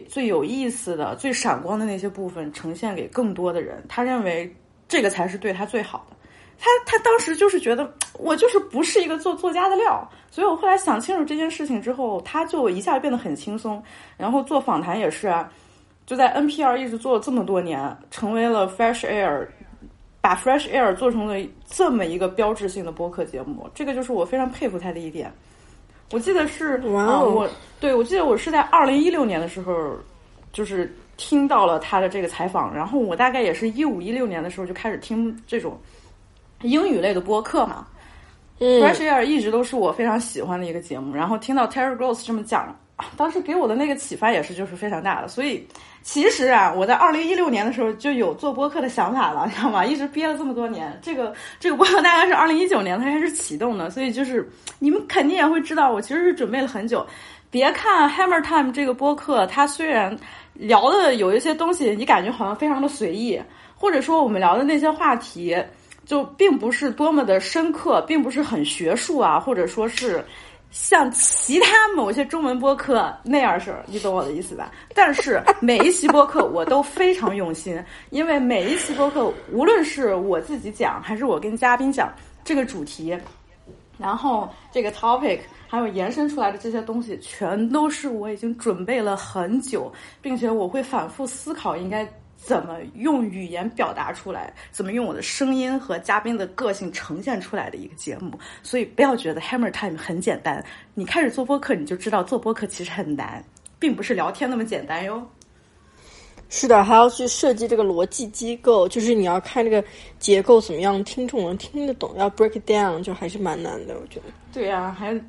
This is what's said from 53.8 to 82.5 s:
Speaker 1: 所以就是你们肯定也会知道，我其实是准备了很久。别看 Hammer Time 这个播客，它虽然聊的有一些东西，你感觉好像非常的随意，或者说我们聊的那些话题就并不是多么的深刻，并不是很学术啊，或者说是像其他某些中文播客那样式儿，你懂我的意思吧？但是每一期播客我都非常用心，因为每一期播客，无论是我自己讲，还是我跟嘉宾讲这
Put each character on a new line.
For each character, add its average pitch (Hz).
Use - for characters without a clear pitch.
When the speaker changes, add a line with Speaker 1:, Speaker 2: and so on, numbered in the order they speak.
Speaker 1:
所 254
以 254
就 254
是 247
你 285
们 415
肯 294
定 349
也 311
会 320
知 -
道， 294
我 214
其 240
实 339
是 349
准 214
备 262
了 269
很 208
久。 233
别 262
看 349
Hammer 359
Time 294
这 277
个 254
播 277
客， 262
它 285
虽 226
然 208
聊 214
的 339
有 196
一 240
些 311
东 330
西， 254
你 214
感 202
觉 202
好 240
像 202
非 302
常 277
的 277
随 185
意， 220
或 403
者 302
说 320
我 262
们 208
聊 185
的 254
那 294
些 302
话 311
题 175
就 285
并 302
不 214
是 262
多 302
么 294
的 190
深 330
刻， 269
并 311
不 254
是 277
很 226
学 160
术 294
啊， 165
或 -
者 180
说 220
是 226
像 302
其 -
他 440
某 233
些 269
中 320
文 254
播 269
客 226
那 277
样 208
式 -
儿， -
你 202
懂 202
我 180
的 139
意 160
思 -
吧？ -
但 339
是 240
每 240
一 294
期 311
播 285
客 294
我 165
都 277
非 370
常 220
用 180
心， 170
因 311
为 302
每 226
一 311
期 302
播 277
客， 285
无 240
论 392
是 262
我 180
自 277
己 208
讲， -
还 208
是 233
我 208
跟 214
嘉 247
宾 269
讲 254
这 -